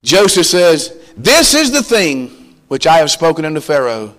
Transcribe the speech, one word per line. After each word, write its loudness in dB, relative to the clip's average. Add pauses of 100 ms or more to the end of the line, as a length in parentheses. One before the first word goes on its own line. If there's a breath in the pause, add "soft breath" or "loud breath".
Joseph 2
says, 0 (200 loud breath)
"This 2
is 0
the -2
thing -4 (140)
which -4
I 4
have 0
spoken -2
unto -4
Pharaoh. -4